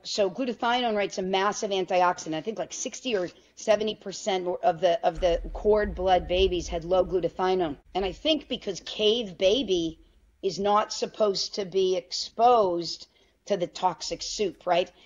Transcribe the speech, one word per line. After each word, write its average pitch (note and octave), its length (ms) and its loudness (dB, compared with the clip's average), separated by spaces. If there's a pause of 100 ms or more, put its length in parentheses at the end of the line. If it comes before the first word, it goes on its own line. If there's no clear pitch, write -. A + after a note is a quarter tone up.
so G3 280 0
glutathione, A#3+ 640 -2
right, G3 140 0
it's - 80 -8
a G3+ 40 -4
massive F#3+ 500 -2
antioxidant. F3+ 640 0
I D#3 60 -4
think, G#3+ 160 -8
like, E3 140 -8
sixty - 460 -6
or F3 120 -2 (280)
seventy G#3 380 0
percent F#3 520 -4
of F3 320 0
the, F3 260 2
of E3 140 0
the E3+ 220 2 (100)
cord G#3 420 2
blood F3+ 360 2
babies F3+ 400 2
had E3 160 -6
low F#3 200 2
glutathione. F3+ 720 0 (180)
And F#3+ 120 -2
I F3+ 80 -6
think D#4 340 -2
because G3+ 380 -6
cave G#3+ 520 -2
baby F#3+ 640 2 (420)
is F3+ 160 -4
not G#3 360 2
supposed G3+ 600 -2
to G3+ 100 -4
be F#3 320 2
exposed F#3 1120 2 (400)
to G3+ 100 0
the E3+ 100 -2
toxic - 540 -4
soup, - 440 -6
right? F3 240 2 (160)